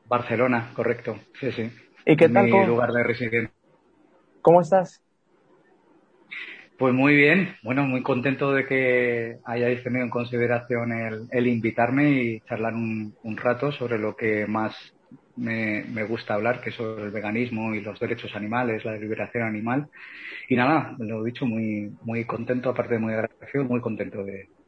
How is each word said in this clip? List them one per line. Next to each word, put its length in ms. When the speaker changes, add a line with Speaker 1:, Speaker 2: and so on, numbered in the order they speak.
Speaker 1:
Barcelona, 680
correcto. 400
Sí, 120
sí. 200
Speaker 2:
¿Y 80
qué 100
Speaker 1:
En 80
Speaker 2:
tal? 120
Speaker 1:
mi 60
Speaker 2:
¿Cómo? 140
Speaker 1:
lugar 280
de 100
residencia. 480
Speaker 2:
¿Cómo 200
estás? 420
Speaker 1:
Pues 120
muy 240
bien. 340
Bueno, 220
muy 180
contento 500
de 140
que 800
hayáis 380
tenido 200
en 60
consideración 840
el, 380
el 160
invitarme 640
y 300
charlar 240
un, 480
un 160
rato 340
sobre 280
lo 160
que 320
más 480
me, 480
me 100
gusta 300
hablar, 280
que 100
es 40
sobre 280
el 80
veganismo 640
y 60
los 180
derechos 360
animales, 500
la 100
liberación 480
animal. 440
Y 60
nada, 420
lo 260
dicho, 220
muy, 460
muy 200
contento, 460
aparte 240
de 80
muy 120
agradecido, 520
muy 160
contento 420
de, 240